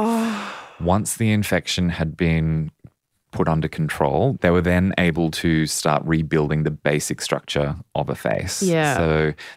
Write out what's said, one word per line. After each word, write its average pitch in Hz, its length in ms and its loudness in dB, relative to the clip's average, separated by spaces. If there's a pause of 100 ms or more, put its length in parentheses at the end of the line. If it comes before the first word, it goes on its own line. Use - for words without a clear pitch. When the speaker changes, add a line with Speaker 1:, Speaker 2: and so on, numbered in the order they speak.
Speaker 1:
Oh. 226 500 -2 (280)
Speaker 2:
Once 90 340 0
the 110 160 2
infection 92 600 0
had 80 260 -4
been 80 540 0 (600)
put - 160 0
under 80 220 0
control, 78 720 0
they 90 80 2
were 87 120 4
then 90 360 2
able 85 340 2
to 80 340 0
start 76 400 -2
rebuilding 78 580 0
the 76 80 0
basic 73 500 -2
structure - 560 -2 (160)
of 73 160 -4
a 67 60 -4
face. - 460 -4
Speaker 1:
Yeah. 160 360 2
Speaker 2:
So 78 360 2 (240)